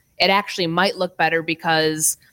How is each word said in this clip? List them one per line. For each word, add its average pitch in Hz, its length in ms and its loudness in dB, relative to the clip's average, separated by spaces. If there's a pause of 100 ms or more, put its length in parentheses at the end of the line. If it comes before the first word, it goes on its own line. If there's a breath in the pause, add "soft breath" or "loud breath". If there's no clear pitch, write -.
(200)
it 180 100 4
actually 190 380 0
might 180 300 0
look 180 200 -4
better 165 240 2
because 160 760 0 (160 soft breath)